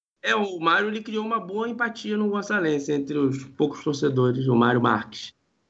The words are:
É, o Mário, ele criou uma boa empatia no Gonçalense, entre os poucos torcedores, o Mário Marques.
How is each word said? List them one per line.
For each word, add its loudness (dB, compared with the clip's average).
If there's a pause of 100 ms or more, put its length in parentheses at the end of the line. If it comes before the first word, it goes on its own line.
(220)
É, 0
o -2
Mário, 2
ele -6
criou -6
uma -2
boa -6
empatia -4
no 2
Gonçalense, 0
entre -2
os 0
poucos -2
torcedores, 0
o 4
Mário 4
Marques. -2 (360)